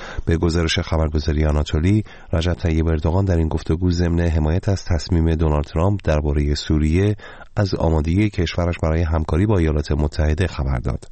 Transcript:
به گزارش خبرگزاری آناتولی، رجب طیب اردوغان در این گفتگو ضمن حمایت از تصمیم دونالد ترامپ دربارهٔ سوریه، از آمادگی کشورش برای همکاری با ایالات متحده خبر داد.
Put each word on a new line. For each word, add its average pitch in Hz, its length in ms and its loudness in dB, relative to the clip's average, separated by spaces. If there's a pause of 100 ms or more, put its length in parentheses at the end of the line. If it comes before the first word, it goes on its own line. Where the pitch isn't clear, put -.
(260)
به 82 120 2
گزارش 82 420 0
خبرگزاری 78 680 0
آناتولی، 78 580 2 (300)
رجب 82 200 0
طیب 80 340 0
اردوغان 82 380 2
در 92 120 2
این 80 100 2
گفتگو 80 440 0
ضمن 85 280 2
حمایت 82 500 2
از 95 160 -2
تصمیم 82 500 2
دونالد 76 300 2
ترامپ 95 380 0
دربارهٔ 73 520 0
سوریه، 80 600 2 (400)
از 101 200 0
آمادگی 82 540 2
کشورش 87 540 -2
برای 82 180 0
همکاری 80 440 0
با 107 120 2
ایالات 76 340 0
متحده 76 560 0
خبر 65 300 -4
داد. - 340 -6